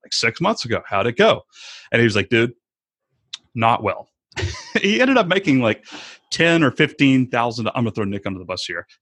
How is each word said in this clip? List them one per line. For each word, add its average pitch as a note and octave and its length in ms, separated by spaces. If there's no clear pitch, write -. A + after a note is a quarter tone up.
like, - 100
six - 280
months G#3 240
ago. G#2+ 220
How'd G2+ 180
it A#2 100
go?" G#3 280
And A#2+ 80
he A#2 60
was G#2 100
like, G2 140
"Dude, B2 240
not A2+ 300
well." - 260
<laughs> - 120
He G#3+ 180
ended C4 180
up G3+ 100
making, E3 340
like, A2 240
ten E3 320
or B2+ 80
fifteen C3+ 580
thousand, A#2 380
I'm B2 160
gonna A2 80
throw A2 140
Nick G2 200
under F#2+ 140
the F#2 60
bus F#2 200
here, F2 220